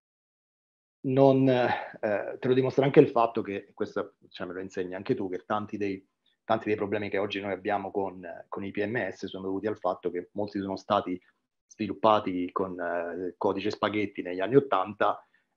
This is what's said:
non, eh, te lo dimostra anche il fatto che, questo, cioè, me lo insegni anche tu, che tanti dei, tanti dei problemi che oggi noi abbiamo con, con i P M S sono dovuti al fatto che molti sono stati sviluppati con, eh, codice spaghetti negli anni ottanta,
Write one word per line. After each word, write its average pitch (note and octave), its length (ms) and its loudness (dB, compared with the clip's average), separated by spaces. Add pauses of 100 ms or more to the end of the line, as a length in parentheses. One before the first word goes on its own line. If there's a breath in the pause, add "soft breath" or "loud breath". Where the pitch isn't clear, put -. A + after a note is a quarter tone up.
(1040)
non, C3+ 460 6
eh, A#2+ 920 0
te - 80 -2
lo B2 40 6
dimostra C3 320 2
anche C#3+ 160 6
il C3 80 10
fatto A#2 320 2
che, G2 320 -8
questo, - 440 -8 (120)
cioè, - 200 -12
me F2+ 40 -10
lo F2+ 80 -10
insegni F#2 340 -6
anche G2+ 200 -2
tu, G2 160 -6
che F#2 160 -8
tanti G#2 300 -4
dei, G2 280 -4 (400)
tanti A2+ 220 -2
dei G#2 100 0
problemi G2+ 320 -2
che G2 100 -2
oggi G2+ 220 -4
noi G2+ 120 -4
abbiamo G2 400 -4
con, F#2+ 280 -4 (280)
con - 160 -8
i G2 80 -8
P G#2 120 -2
M G#2 240 -2
S F#2+ 180 -10
sono F#2+ 180 -10
dovuti F#2+ 240 -4
al G#2+ 100 -6
fatto F2+ 320 -4
che F2 220 -8
molti G#2 260 -6
sono G2 180 -4
stati F#2 420 -2 (480 soft breath)
sviluppati F#2+ 840 0
con, F#2 280 -4
eh, F2 600 -4
codice G2 320 0
spaghetti G2+ 520 -2
negli F2+ 180 -6
anni G#2 160 4
ottanta, G2+ 680 2 (320 soft breath)